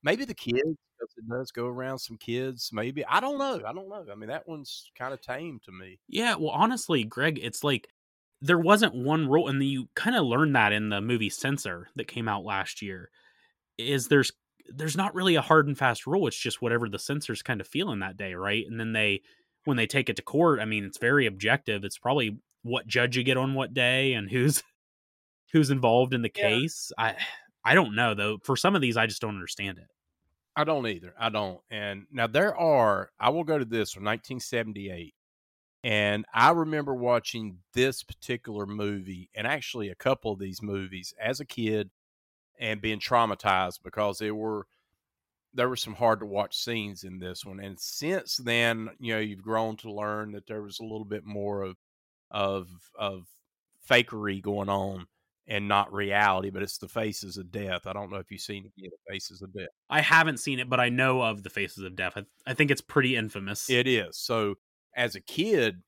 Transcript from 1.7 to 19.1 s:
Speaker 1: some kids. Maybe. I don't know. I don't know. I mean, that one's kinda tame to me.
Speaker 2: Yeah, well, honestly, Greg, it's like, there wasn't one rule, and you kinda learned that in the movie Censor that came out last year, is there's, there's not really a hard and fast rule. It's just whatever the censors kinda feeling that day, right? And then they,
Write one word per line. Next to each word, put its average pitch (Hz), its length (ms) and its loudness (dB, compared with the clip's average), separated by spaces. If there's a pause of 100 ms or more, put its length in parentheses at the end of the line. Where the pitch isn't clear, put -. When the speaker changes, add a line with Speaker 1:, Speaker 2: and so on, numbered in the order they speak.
Speaker 1:
some 113 180 -12
kids. 123 560 -6
Maybe. 127 320 -4
I 151 140 2
don't 277 180 -4
know. 269 280 -2
I 113 80 -8
don't 190 160 -12
know. 202 220 -14
I 101 40 -14
mean, 107 140 -14
that 151 180 -8
one's - 480 -14
kinda 131 220 -8
tame 135 480 -10
to - 60 -20
me. 92 360 -18
Speaker 2:
Yeah, 226 280 0
well, 156 140 -2
honestly, 185 540 2
Greg, 135 380 -2
it's 120 220 -8
like, 139 260 0 (520)
there 165 180 4
wasn't 185 360 6
one 147 340 2
rule, 156 180 6
and 139 160 0
you 135 320 -2
kinda 233 260 2
learned 139 340 4
that 107 180 6
in 107 160 0
the 101 120 -2
movie 110 280 0
Censor 101 680 -4
that 123 120 -8
came 117 200 -6
out 101 160 -2
last 98 380 -4
year, 95 300 -10 (680)
is 123 320 -2
there's, 139 220 6 (360)
there's 151 300 -4
not 196 180 0
really 185 200 4
a 147 60 4
hard 156 260 6
and 143 100 -2
fast 123 300 0
rule. 165 200 2
It's 113 120 -4
just - 220 -4
whatever 117 280 0
the 101 100 -6
censors 139 440 -6
kinda 107 220 -4
feeling 147 340 -4
that 95 180 -8
day, 95 180 -8
right? 101 320 0
And 117 120 -8
then 113 140 -4
they, 104 280 2 (440)